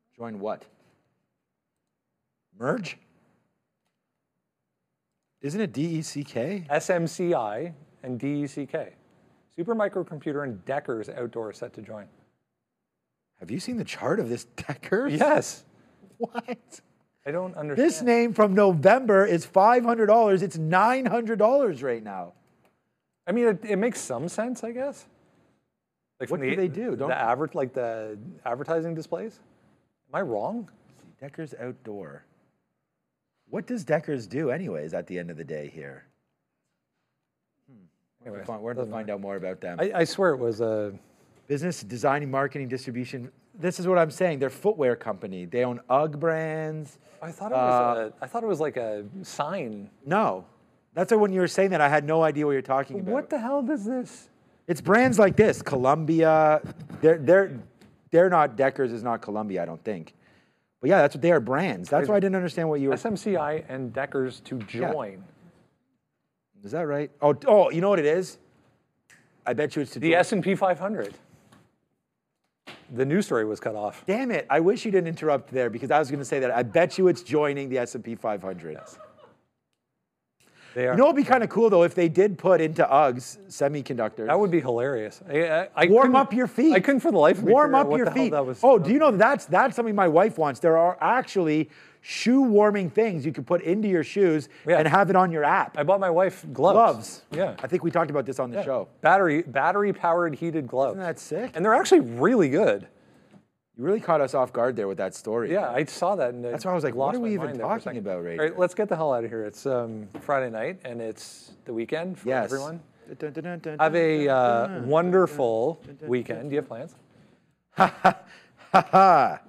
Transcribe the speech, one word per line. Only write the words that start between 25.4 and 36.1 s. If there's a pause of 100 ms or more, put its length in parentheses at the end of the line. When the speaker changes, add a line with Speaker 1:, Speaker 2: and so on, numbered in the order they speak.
Speaker 2:
Like
Speaker 1:
What
Speaker 2:
from
Speaker 1:
do
Speaker 2:
the,
Speaker 1:
they
do?
Don't
Speaker 2:
the
adver-,
like,
the (260)
advertising
displays? (720)
Am
I
wrong? (480)
Speaker 1:
Deckers
Outdoor. (1200)
What
does
Deckers
do
anyways
at
the
end
of
the
day
here? (1600)